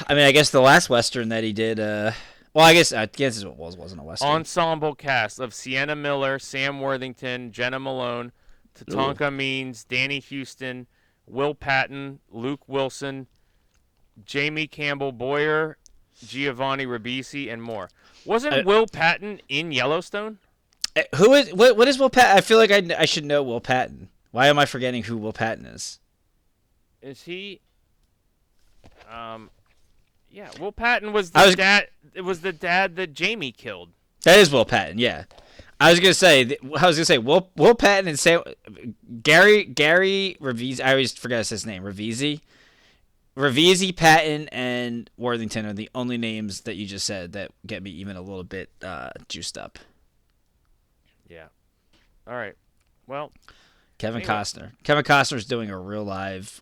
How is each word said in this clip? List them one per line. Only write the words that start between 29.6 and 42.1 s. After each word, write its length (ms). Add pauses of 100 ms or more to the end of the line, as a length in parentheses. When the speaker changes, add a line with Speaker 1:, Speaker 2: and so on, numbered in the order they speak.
Speaker 2:
yeah, 180 (100)
Will 140
Patton 400
was 220
Speaker 1:
I 80
Speaker 2:
the 60
Speaker 1:
was 60
Speaker 2:
dad, 340 (260)
it 80
was 180
the 120
dad 440
that 160
Jamie 400
killed. 380 (320)
Speaker 1:
That 160
is 120
Will 140
Patton, 320
yeah. 280 (540)
I 120
was 100
gonna 140
say, 320
th-, 180
I 220
was 100
gonna 80
say 140
Will, 380
Will 180
Patton 340
and 100
Sam, 240 (800)
Gary, 420
Gary 760
Revisi, 400
I 120
always 200
forget 340
his 200
name, 160
Revisi? 580 (960)